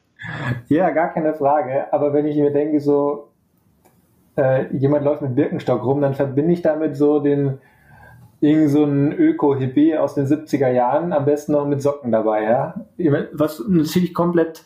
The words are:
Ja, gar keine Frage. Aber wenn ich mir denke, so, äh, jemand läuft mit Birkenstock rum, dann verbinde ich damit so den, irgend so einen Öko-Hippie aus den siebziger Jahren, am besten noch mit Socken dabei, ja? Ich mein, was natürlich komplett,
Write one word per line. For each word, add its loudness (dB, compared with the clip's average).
Ja, 2
gar -2
keine 0
Frage. 0
Aber 0
wenn 2
ich -2
mir 2
denke, 0
so, 0
äh, 0
jemand 2
läuft 0
mit -6
Birkenstock -2
rum, 0
dann 0
verbinde 0
ich -2
damit -2
so 4
den, 0
irgend 4
so 2
einen 2
Öko-Hippie 2
aus -2
den 0
siebziger 0
Jahren, 0
am 0
besten 0
noch 0
mit -2
Socken -2
dabei, 0
ja? 0
Ich 0
mein, 0
was -4
natürlich 0
komplett, -2